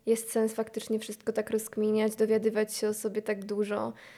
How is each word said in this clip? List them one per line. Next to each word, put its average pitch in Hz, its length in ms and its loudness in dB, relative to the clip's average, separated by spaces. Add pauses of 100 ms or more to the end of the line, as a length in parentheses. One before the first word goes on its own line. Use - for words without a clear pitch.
jest 226 260 2
sens 220 220 2
faktycznie 220 440 -4
wszystko 214 340 -6
tak 214 180 -2
rozkminiać, 214 680 0
dowiadywać 214 600 2
się 214 120 0
o 214 60 0
sobie 214 280 -4
tak 196 220 -2
dużo? 208 480 -2 (260)